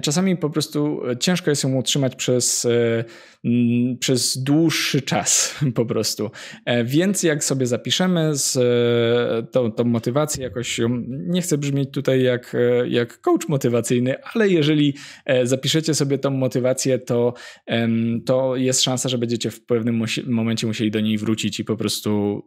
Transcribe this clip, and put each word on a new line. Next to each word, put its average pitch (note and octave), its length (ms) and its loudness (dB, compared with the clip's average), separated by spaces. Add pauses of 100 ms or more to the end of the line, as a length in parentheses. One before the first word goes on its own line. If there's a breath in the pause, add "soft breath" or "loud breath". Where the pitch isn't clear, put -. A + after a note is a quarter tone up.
czasami F3 340 2
po D3+ 140 -2
prostu D3+ 520 -2 (180)
ciężko F3 300 0
jest C#3+ 140 0
ją C3 120 0
utrzymać C3 400 0
przez, - 480 0
e, A#2 400 2 (400 loud breath)
mm, A#2+ 540 2
przez C3 440 -2
dłuższy D3+ 600 2
czas - 520 0
<laughs> C3 200 -2
po A#2 120 0
prostu. A2 440 -2 (340 loud breath)
E, A#2+ 200 0
więc F3 380 0
jak D3+ 220 0
sobie C3 220 0
zapiszemy D#3 680 0
z, - 200 -2
e, A#2+ 960 2
tą, A#2+ 200 2
tą A#2+ 120 0
motywację, B2+ 600 0
jakoś A#2+ 340 -6
ją, A#2 100 2 (200)
nie F3 340 -2
chcę D#3 160 0
brzmieć C#3 340 -2
tutaj C3 300 2
jak, B2 320 0
e, B2 340 2
jak A#2+ 320 0
coach - 280 2
motywacyjny, B2 760 2
ale G#3+ 260 0
jeżeli, D3+ 460 4 (320 loud breath)
e, B2+ 200 2
zapiszecie C#3+ 480 0
sobie C3+ 240 0
tą C#3 120 0
motywację, C3 680 0
to, A#2+ 360 0 (320 loud breath)
em, A#2 600 0
to C3 300 2
jest B2+ 260 0
szansa, B2+ 260 -2
że B2 100 -2
będziecie A#2 320 -2
w - 140 -14
pewnym A#2 300 0
musi-, A2+ 340 -4
momencie A2+ 380 0
musieli A2 240 0
do G#2+ 100 0
niej A2 180 0
wrócić G#2+ 420 -2
i G#2+ 40 -6
po A2 120 -2
prostu G#2 720 -2